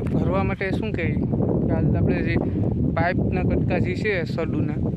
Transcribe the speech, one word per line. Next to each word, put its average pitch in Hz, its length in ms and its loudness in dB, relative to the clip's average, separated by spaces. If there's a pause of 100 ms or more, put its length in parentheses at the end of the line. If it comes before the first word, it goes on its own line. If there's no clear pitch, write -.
(140)
ભરવા - 300 2
માટે 196 280 -2
શું 220 200 -2
કહે, - 160 -2 (600)
કે - 60 2
હાલ - 220 2
આપણે - 280 2
જે 170 120 0 (600)
પાઇપના 185 460 0
કટકા 180 380 0
જે 170 160 0
છે 185 300 -2
સડુના, 156 560 -2 (160)